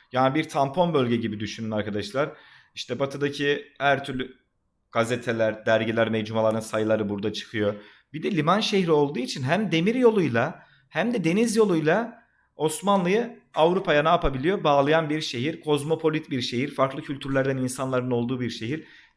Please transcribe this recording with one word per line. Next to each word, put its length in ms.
Yani 240
bir 140
tampon 440
bölge 220
gibi 240
düşünün 320
arkadaşlar. 580
İşte 240
batıdaki 800
her 280
türlü 320
gazeteler, 720
dergiler, 440
mecmuaların 500
sayıları 500
burada 240
çıkıyor. 420
Bir 100
de 80
liman 280
şehri 320
olduğu 280
için 240
hem 280
demir 240
yoluyla 680
hem 240
de 100
deniz 320
yoluyla 680
Osmanlı'yı 840
Avrupa'ya 500
ne 60
yapabiliyor? 540
Bağlayan 460
bir 120
şehir, 400
kozmopolit 680
bir 120
şehir, 340
farklı 260
kültürlerden 560
insanların 540
olduğu 280
bir 100
şehir. 380